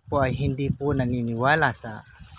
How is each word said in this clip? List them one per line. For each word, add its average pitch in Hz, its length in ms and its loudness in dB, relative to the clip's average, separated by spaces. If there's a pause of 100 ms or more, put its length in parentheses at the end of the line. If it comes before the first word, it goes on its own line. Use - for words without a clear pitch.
po 143 160 0
ay 131 80 2
hindi 135 400 -2
po 143 240 -2
naniniwala 123 800 2
sa 110 320 -12 (320)